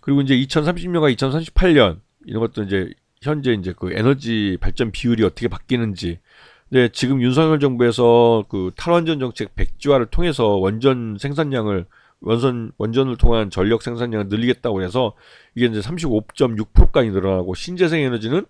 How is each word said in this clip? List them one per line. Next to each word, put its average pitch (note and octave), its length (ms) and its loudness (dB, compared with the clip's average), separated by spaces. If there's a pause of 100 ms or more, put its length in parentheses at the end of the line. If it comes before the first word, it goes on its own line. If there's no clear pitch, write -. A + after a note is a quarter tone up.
그리고 C#3+ 200 0
이제 C3+ 140 0
이천삼십 D#3+ 560 -2
년과 D#3+ 200 2
이천삼십팔 D3+ 640 0
년 F#2+ 260 4 (260)
이런 G#2+ 140 -6
것도 A2+ 240 -4
이제 F#2+ 280 -4 (300)
현재 C3+ 320 -2
이제 F#2 200 -6
그 F2+ 180 -8
에너지 A2 680 0
발전 G#2+ 320 -2
비율이 A#2 320 0
어떻게 A2 240 -2
바뀌는지. G2 720 -6 (480)
네, B2+ 200 2
지금 C3+ 340 -2
윤석열 D#3 360 2
정부에서 A#2+ 880 4
그 F#2 280 -4
탈원전 E3 420 0
정책 A#2+ 360 -8
백지화를 C3 520 0
통해서 D3 400 0
원전 A2 720 0
생산량을, C3 680 -2 (340)
원전, A#2+ 560 -2
원전을 A#2+ 400 -2
통한 A2+ 320 4
전력 G#2 340 -2
생산량을 A#2 460 -6
늘리겠다고 A2 540 -2
해서 G2+ 320 -4 (400)
이게 A#2+ 120 0
이제 A2 140 -2
삼십오점육 A2 960 -4
프로까지 A#2+ 360 6
늘어나고 F#2 440 -2
신재생 E3+ 480 -2
에너지는 B2 480 -2